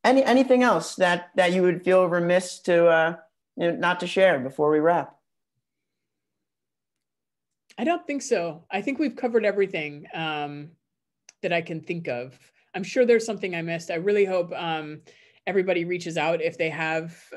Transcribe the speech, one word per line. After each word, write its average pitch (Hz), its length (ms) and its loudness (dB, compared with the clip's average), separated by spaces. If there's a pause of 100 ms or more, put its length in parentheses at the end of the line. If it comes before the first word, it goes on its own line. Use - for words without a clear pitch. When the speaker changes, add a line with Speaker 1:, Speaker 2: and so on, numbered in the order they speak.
Speaker 1:
any, 262 220 4
anything 254 400 4
else 190 320 0
that, 175 400 0
that 180 160 4
you 185 100 2
would 180 220 2
feel 185 220 4
remiss 180 560 0
to, 170 260 4
uh, 165 280 2 (400)
you 175 140 0
know, 165 60 -6
not 180 240 -2
to 180 80 -6
share 175 320 4
before 135 280 -2
we 151 120 4
wrap? 160 340 0 (2750)
Speaker 2:
I 220 60 -4
don't 339 200 -2
think 285 180 -6
so. 170 460 -2
I 202 140 -4
think 269 160 -4
we've 285 160 -2
covered 233 300 0
everything, 185 680 -2
um, 147 580 -6 (720)
that 175 100 -2
I 170 100 0
can 165 180 -10
think 170 280 -8
of. 131 280 -8 (380)
I'm 185 80 -8
sure 247 240 2
there's 226 180 4
something 208 300 -6
I 170 80 -6
missed. 170 300 -6
I - 20 -4
really 202 300 0
hope, 180 320 -2
um, 156 460 -6 (440)
everybody 180 380 0
reaches 170 340 -6
out 160 240 0
if 165 160 -4
they 160 120 -2
have, 160 460 -6 (200)